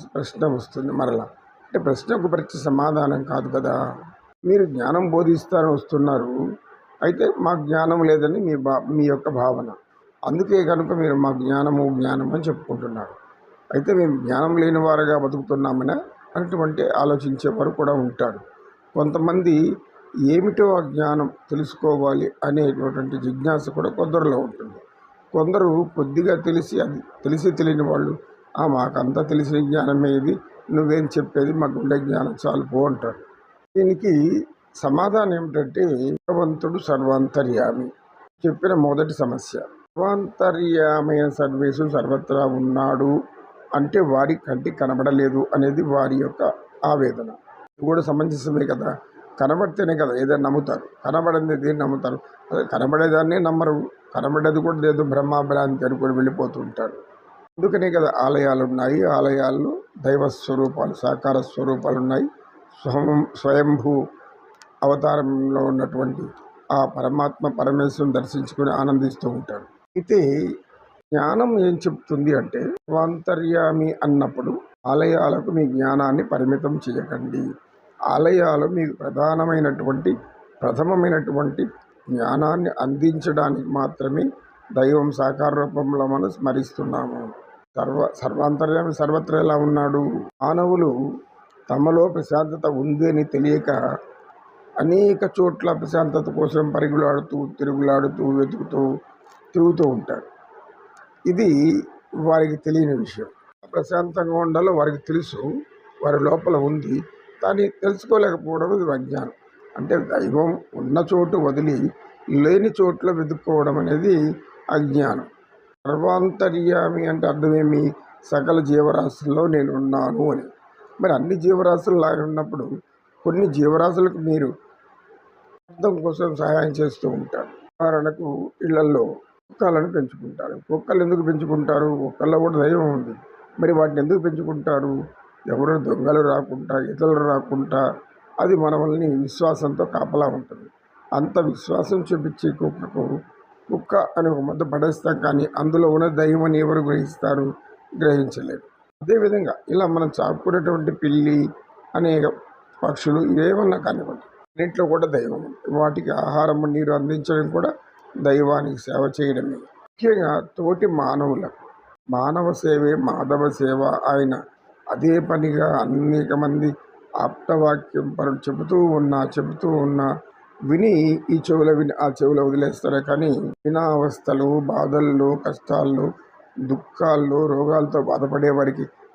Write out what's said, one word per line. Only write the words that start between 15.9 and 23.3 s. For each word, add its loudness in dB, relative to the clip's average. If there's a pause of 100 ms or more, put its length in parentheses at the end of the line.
అన్నటువంటి -2
ఆలోచించేవారు 0
కూడా 0
ఉంటారు. -2 (540)
కొంతమంది 2 (440)
ఏమిటో 4
ఆ 2
జ్ఞానం -2 (200)
తెలుసుకోవాలి 0 (120)
అనేటటువంటి 0
జిజ్ఞాస -2